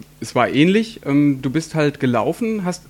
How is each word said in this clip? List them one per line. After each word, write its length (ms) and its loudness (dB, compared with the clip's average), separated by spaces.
es 140 -10
war 160 2
ähnlich. 560 2
Ähm, 340 2
du 80 -4
bist 280 -4
halt 240 0
gelaufen, 640 -2
hast, 240 -4